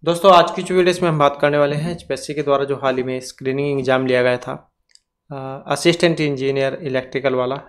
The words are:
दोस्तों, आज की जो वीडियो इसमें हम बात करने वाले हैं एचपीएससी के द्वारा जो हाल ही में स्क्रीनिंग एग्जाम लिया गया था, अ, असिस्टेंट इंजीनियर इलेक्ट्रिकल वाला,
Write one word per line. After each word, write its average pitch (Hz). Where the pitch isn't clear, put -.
दोस्तों, 170
आज 170
की 185
जो 180
वीडियो 180
इसमें 175
हम 156
बात 143
करने 147
वाले 147
हैं 165
एचपीएससी 143
के 147
द्वारा 139
जो 139
हाल 131
ही 127
में 127
स्क्रीनिंग 139
एग्जाम 131
लिया 127
गया 123
था, -
अ, 135
असिस्टेंट 170
इंजीनियर 135
इलेक्ट्रिकल 131
वाला, 127